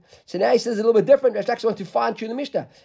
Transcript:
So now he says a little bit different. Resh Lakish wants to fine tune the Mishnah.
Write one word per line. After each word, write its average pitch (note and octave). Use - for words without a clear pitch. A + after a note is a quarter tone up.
So -
now G3
he B3
says A3+
a G#3
little A3+
bit G#3
different. C4
Resh G3+
Lakish A#3
wants G#3+
to G3
fine A#3
tune A3
the A#3
Mishnah. C4